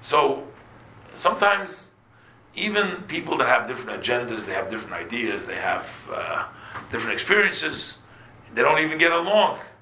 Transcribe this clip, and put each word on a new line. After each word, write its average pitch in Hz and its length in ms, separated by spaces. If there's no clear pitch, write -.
So 143 440
sometimes 196 720
even 202 460
people 160 360
that 127 80
have 117 220
different 107 340
agendas, 117 440
they 95 60
have 95 160
different 101 260
ideas, 101 500
they 90 100
have, 90 340
uh, 82 320
different 113 240
experiences, 170 840
they 117 100
don't 151 180
even 156 180
get 165 140
along. 185 460